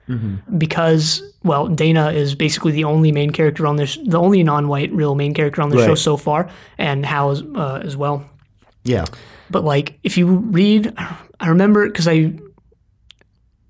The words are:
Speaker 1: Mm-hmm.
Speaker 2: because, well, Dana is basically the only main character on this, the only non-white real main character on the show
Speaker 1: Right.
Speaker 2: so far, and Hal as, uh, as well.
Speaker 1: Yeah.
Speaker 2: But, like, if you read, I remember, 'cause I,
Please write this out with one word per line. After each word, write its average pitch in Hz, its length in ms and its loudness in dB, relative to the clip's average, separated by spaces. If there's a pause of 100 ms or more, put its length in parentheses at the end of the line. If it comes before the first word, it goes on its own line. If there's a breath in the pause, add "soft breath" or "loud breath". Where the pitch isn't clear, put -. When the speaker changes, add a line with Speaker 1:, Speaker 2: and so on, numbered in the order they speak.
Speaker 1:
Mm-hmm. 110 480 -6
Speaker 2:
because, 160 640 0 (220)
well, 151 240 0
Dana 160 420 2
is 143 240 -2
basically 151 380 -2
the 151 140 -2
only 156 260 4
main 147 180 0
character 156 380 0
on 147 80 0
this, 143 200 -2 (120)
the 170 120 2
only 185 240 4
non-white 147 480 0
real 147 220 0
main 143 220 -2
character 151 260 -2
on 147 80 -2
the 127 80 2
show 113 120 4
Speaker 1:
Right. 156 100 2
Speaker 2:
so 151 180 0
far, 156 320 -4 (300 loud breath)
and 139 260 -2
Hal 143 240 -2
as, 143 140 -4
uh, 151 400 -6
as 143 120 -10
well. 143 300 -4 (580)
Speaker 1:
Yeah. 113 220 -2 (460 loud breath)
Speaker 2:
But, 185 120 -2
like, 147 400 -2
if 185 140 -4
you 175 80 4
read, 202 680 2 (480 loud breath)
I 170 100 -2
remember, 202 420 4
'cause 165 160 -2
I, 160 260 2 (1400)